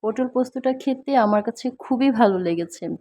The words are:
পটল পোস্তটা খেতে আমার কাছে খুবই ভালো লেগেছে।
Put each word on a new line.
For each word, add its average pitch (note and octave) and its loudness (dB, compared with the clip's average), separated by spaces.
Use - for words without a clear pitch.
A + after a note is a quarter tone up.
পটল A3 -2
পোস্তটা B3+ -2
খেতে C4+ -4
আমার G#3 4
কাছে A#3 -6
খুবই C4 0
ভালো A3 4
লেগেছে। E3+ -4